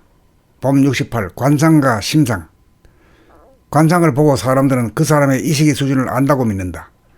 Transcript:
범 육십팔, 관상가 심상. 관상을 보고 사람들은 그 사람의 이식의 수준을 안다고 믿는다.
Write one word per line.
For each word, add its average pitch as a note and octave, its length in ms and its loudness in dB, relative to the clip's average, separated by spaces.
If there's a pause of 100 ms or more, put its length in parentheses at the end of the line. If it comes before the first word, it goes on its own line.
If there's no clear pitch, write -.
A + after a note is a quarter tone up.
(600)
범 C3+ 240 0
육십팔, A#2+ 500 -4
관상가 D3+ 680 2
심상. A#2+ 460 -2 (1200)
관상을 D#3+ 460 2
보고 C#3+ 220 2
사람들은 C3 580 0
그 D#3+ 80 0
사람의 C#3 420 0
이식의 D3+ 300 0
수준을 C3 340 -2
안다고 C3 360 0
믿는다. F#2+ 480 -6 (260)